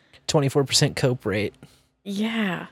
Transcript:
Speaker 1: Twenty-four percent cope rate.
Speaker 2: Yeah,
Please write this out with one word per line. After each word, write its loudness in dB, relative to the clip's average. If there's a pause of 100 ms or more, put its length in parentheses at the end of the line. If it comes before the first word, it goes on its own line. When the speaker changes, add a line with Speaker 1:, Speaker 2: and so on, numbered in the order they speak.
(260)
Speaker 1:
Twenty-four 2
percent 2
cope 0
rate. -2 (500)
Speaker 2:
Yeah, -4